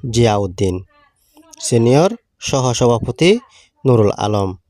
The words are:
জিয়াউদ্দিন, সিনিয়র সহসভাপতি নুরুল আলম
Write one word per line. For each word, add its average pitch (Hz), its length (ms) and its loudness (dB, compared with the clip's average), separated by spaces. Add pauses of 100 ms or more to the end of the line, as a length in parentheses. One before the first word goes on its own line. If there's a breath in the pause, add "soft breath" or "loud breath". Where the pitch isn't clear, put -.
(120)
জিয়াউদ্দিন, 101 720 0 (760)
সিনিয়র 131 520 2 (280)
সহসভাপতি 127 1000 0 (480 soft breath)
নুরুল 110 240 4
আলম 101 440 -4 (140)